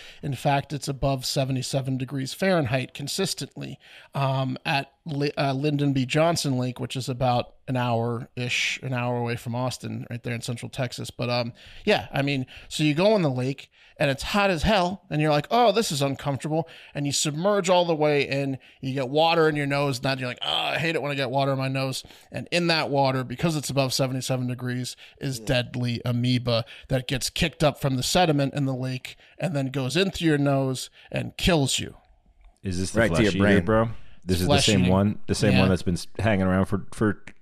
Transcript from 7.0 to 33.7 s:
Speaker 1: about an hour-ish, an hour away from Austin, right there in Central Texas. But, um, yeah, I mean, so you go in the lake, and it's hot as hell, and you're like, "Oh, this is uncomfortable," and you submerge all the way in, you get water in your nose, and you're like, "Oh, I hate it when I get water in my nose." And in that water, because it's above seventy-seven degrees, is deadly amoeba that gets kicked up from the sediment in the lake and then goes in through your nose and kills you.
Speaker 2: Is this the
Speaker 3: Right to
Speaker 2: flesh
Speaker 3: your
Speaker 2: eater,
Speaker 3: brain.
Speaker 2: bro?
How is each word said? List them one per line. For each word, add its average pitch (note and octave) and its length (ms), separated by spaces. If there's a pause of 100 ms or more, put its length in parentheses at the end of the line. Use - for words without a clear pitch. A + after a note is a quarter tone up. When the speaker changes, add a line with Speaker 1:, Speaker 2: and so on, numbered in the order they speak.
Speaker 1:
about A#2+ 440 (140)
an B2+ 100
hour-ish, A#2+ 1040
an B2+ 120
hour B2 240
away A#2+ 180
from A#2 180
Austin, A#2+ 560
right A#2 140
there A#2+ 100
in A#2+ 80
Central A#2+ 280
Texas. B2 420
But, A#2+ 180
um, A#2+ 240 (320)
yeah, G#3 260
I C#3 120
mean, C#3 220 (240)
so - 140
you D3+ 120
go G3+ 200
in G3 60
the D3+ 80
lake, B2+ 400 (300)
and C#3+ 120
it's B2+ 120
hot G3+ 280
as E3 120
hell, F#3 460
and D3+ 120
you're D#3 100
like, D3 180
"Oh, A#3 220
this G#3 200
is C#3+ 120
uncomfortable," D3 640 (260)
and D3 140
you C#3 40
submerge F3 560
all F3+ 160
the E3+ 120
way D3 340
in, C#3 300 (200)
you C3+ 140
get C3 160
water D#3+ 400
in D3 60
your C#3+ 100
nose, C#3 380
and C3+ 160
you're B2+ 100
like, A#2+ 140
"Oh, C#3 40
I D3+ 300
hate E3 180
it B2+ 60
when C#3+ 100
I C#3 40
get C3 160
water C#3 220
in C3 40
my C3 100
nose." C3+ 360 (280)
And B2 200
in E3+ 160
that D#3 240
water, C3 320
because D3+ 320
it's C#3+ 160
above C3 220
seventy-seven C3 540
degrees, B2 480 (240)
is C3 200
deadly A#2+ 640
amoeba A#2+ 580 (260)
that B2+ 180
gets - 240
kicked - 320
up C#3+ 180
from C3 160
the B2 60
sediment D3+ 500
in C#3+ 120
the C3+ 100
lake B2+ 400 (240)
and - 160
then C3+ 120
goes C3 300
in F#3+ 140
through E3+ 160
your D3+ 100
nose C3+ 520 (220)
and B2 260
kills D#3 420
you. - 160 (680)
Speaker 2:
Is F#2 160
this F#2+ 120
the A2 100
Speaker 3:
Right A2 80
to - 60
Speaker 2:
flesh A2+ 80
Speaker 3:
your G2 240
Speaker 2:
eater, G2+ 140
Speaker 3:
brain. E2+ 40
Speaker 2:
bro? A2 240 (360)